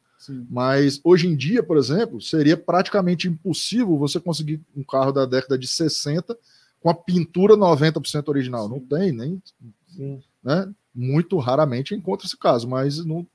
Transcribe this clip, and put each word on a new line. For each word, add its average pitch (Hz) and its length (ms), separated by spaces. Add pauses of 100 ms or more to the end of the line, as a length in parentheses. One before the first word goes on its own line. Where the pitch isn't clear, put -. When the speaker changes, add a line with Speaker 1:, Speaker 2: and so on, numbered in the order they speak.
(180)
Speaker 1:
Sim. 127 320
Speaker 2:
Mas 135 520
hoje 175 240
em 170 100
dia, 175 260
por 165 140
exemplo, 143 440
seria 156 360
praticamente 180 720
impossível 180 680
você 143 240
conseguir 156 400 (160)
um 139 80
carro 135 280
da 139 120
década 131 320
de 127 100
sessenta 160 680 (440)
com 170 100
a 170 40
pintura 180 600
noventa 160 440
por - 80
cento 147 200
original. 127 400
Não 127 120
Speaker 1:
Sim. 127 60
Speaker 2:
tem, 175 260
nem, 143 300 (460)
Speaker 3:
Sim. 139 340 (200)
Speaker 2:
né? 190 280 (240)
Muito 139 440
raramente 135 560
encontra 196 320
esse - 100
caso, 123 320
mas 139 360
não, 165 300